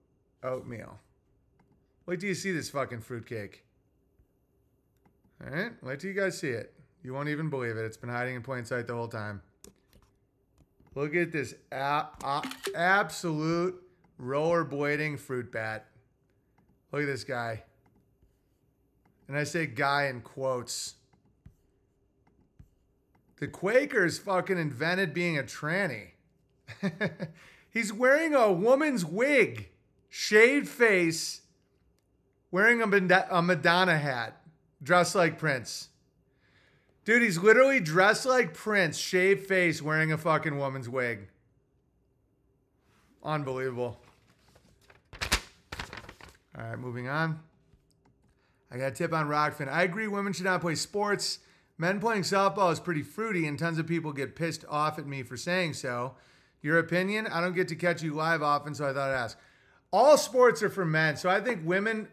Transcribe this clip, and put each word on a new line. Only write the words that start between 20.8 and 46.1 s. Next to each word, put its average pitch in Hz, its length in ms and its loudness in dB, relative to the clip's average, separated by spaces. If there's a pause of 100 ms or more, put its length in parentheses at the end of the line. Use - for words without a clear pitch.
The 139 100 -6
Quakers 220 680 2
fucking 185 400 -2
invented 160 540 -2
being 175 240 -2
a 135 60 -2
tranny. 151 720 -4 (680)
<laughs> - 880 -8
He's 226 220 -4
wearing 285 420 4
a 220 180 6
woman's 240 520 4
wig, 175 680 2 (380)
shaved 233 600 4
face, 180 760 2 (1080)
wearing 226 300 4
a 226 60 2
Mad-, 190 440 4
a 175 120 2
Madonna 175 560 4
hat, 123 420 -4 (420)
dressed 175 320 4
like 165 240 4
Prince. 135 500 -4 (1160)
Dude, 240 180 6
he's 196 140 2
literally 240 440 8
dressed 185 440 4
like 254 300 2
Prince, 196 420 0
shaved 190 500 2
face, 175 360 2
wearing 156 300 0
a 151 40 0
fucking 156 400 0
woman's 131 320 -6
wig. 117 400 -4 (1900)
Unbelievable. 127 800 -4 (2500)